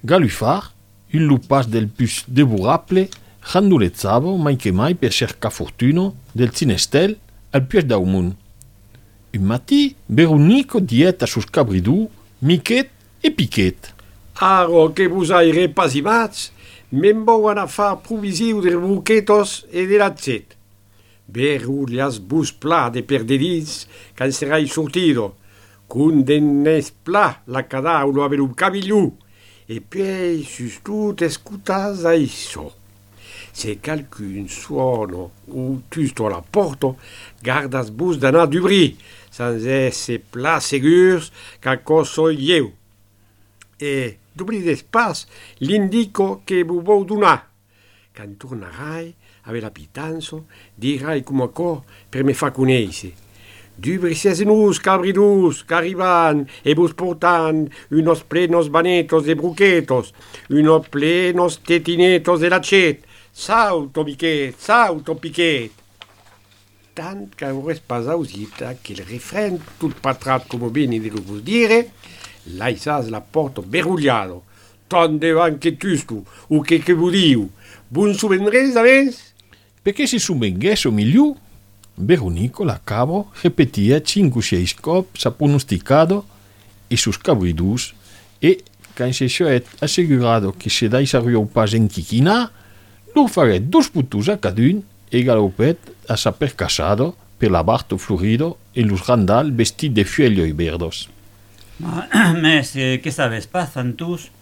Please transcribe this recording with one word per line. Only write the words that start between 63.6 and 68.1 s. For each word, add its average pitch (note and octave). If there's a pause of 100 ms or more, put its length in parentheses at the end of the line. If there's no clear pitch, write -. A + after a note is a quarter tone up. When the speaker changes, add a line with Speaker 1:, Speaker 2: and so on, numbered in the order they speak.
Speaker 2:
Pichet, D3
salto, F#3+
Pichet. D3 (1200)
Tant G3
ca C#3
vorrei D#3
pas A#2+
ausita B2+